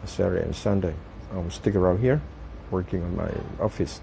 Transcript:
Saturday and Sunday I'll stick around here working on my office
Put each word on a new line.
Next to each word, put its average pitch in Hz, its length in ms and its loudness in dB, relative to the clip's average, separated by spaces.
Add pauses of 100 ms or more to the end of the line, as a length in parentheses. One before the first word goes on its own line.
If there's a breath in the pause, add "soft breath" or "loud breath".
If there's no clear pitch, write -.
(140)
Saturday 92 340 2
and 80 80 -2 (100)
Sunday 95 300 2 (380)
I'll 90 240 -4
stick 101 220 2
around 90 260 6
here 139 140 6 (560)
working 90 320 0
on 87 60 -2 (100)
my - 80 -2 (360)
office - 360 0